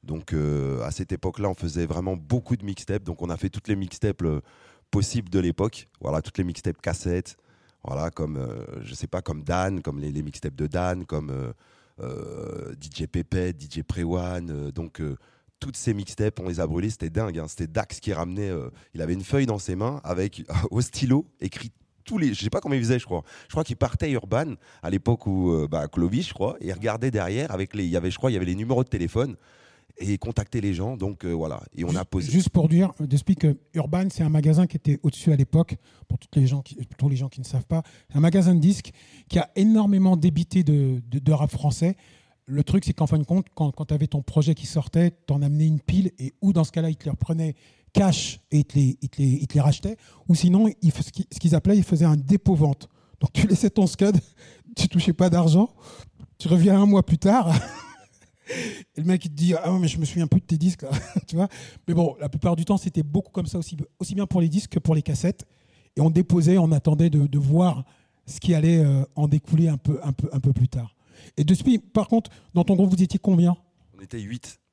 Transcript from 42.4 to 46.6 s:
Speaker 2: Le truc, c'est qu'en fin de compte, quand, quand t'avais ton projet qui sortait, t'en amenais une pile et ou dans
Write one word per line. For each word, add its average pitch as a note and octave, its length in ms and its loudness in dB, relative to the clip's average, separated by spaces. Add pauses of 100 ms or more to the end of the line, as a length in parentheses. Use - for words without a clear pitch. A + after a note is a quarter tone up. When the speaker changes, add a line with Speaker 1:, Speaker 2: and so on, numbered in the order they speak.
Speaker 2:
Le C#3+ 140 -2
truc, - 220 0
c'est - 80 -2
qu'en D#3 160 0
fin D#3 100 2
de D3 60 0
compte, F3+ 220 0 (100)
quand, D3 160 0
quand D#3 140 -8
t'avais D3+ 200 0
ton D3 160 -2
projet D3+ 320 2
qui - 120 -8
sortait, E3+ 440 0 (160)
t'en C#3+ 160 0
amenais D3 240 2
une D#3 140 2
pile F#3 380 0
et C3 240 -8
ou G3 100 4
dans E3 100 4